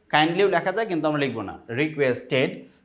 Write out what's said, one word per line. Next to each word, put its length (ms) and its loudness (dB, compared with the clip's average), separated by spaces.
কাইন্ডলিও 380 4
লেখা 240 0
যায় 140 -2
কিন্তু 220 -2
আমরা 120 0
লিখব 220 -2
না। 180 -10
রিকোয়েস্টেড, 920 0